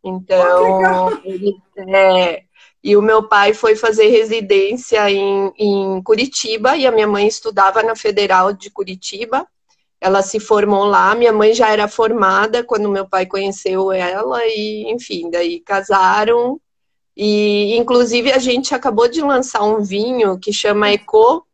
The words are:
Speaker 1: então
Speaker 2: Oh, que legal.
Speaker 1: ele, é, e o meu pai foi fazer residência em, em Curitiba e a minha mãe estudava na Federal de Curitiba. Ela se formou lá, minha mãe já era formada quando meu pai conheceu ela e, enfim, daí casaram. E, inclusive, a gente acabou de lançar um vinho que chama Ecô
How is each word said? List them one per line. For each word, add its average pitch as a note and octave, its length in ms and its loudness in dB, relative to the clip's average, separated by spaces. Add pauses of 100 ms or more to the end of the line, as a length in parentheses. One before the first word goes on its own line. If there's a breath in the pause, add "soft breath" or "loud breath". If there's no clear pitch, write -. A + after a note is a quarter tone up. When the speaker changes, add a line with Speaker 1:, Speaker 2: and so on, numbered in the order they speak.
Speaker 1:
então F#3 420 0
Speaker 2:
Oh, F#3 640 2
que - 60 -4
legal. - 80 -18
Speaker 1:
ele, F#3+ 340 -4 (300)
é, F#3 560 2 (400 soft breath)
e G3+ 140 4
o G#3 40 6
meu A3 260 4
pai G#3 260 4
foi G#3+ 240 2
fazer A3 320 2
residência G#3+ 1000 0
em, G3 480 -2
em G3 460 -2
Curitiba A3+ 720 -2
e C#4 100 -2
a B3 60 4
minha A3 160 0
mãe G3+ 180 0
estudava G#3 560 0
na A3 140 -2
Federal G3 560 0
de G3+ 180 -14
Curitiba. G3+ 760 -8 (540)
Ela F#3+ 200 2
se G3 160 -6
formou G#3 460 2
lá, G3 320 2
minha A#3+ 160 2
mãe G#3+ 220 2
já A#3 160 2
era G#3 180 0
formada A3 760 0
quando G#3 300 -2
meu G3 160 -4
pai F#3 180 -2
conheceu F#3+ 640 -4
ela G3+ 560 -4
e, G#3+ 460 -6
enfim, F#3 400 -8
daí E3+ 300 -4
casaram. G#3 1000 0 (560)
E, G#3 640 0
inclusive, A#3+ 540 0
a C4 80 0
gente B3+ 360 -2
acabou A#3+ 320 0
de D#4 140 -2
lançar B3+ 420 -2
um G#3+ 180 0
vinho G#3 560 -2
que G#3 140 -8
chama G#3 400 0
Ecô A3 640 2